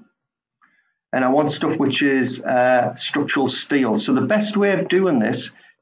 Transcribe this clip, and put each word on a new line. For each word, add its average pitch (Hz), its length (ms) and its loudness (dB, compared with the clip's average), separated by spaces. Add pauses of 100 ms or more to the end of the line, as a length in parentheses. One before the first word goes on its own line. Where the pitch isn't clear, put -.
(1120)
And 127 120 0
I 127 60 2
want 147 200 2
stuff 156 260 -2
which 135 240 -2
is, 135 400 0
uh, 123 540 2
structural 143 540 -2
steel. 127 500 0
So 131 160 0
the 135 60 2
best 208 360 0
way 202 220 2
of - 80 -4
doing 180 320 2
this, 113 320 -2 (320)